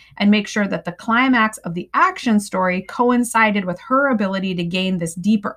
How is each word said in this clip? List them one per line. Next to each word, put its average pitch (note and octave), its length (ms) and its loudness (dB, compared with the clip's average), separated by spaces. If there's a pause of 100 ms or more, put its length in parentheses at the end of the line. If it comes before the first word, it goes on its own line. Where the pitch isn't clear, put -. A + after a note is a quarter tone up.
(180)
and G3+ 140 4
make G#3 160 2
sure G#3 200 -2
that E3+ 180 -6
the E3+ 80 -8
climax A3+ 640 2
of E3+ 160 -8
the E3+ 180 -8
action D4 460 2
story F#3 440 -2
coincided A3+ 840 2
with F3 160 -6
her C4+ 260 0
ability F#3+ 480 0
to F3 80 -2
gain F#3 340 -2
this E3+ 160 -4
deeper G#3 440 0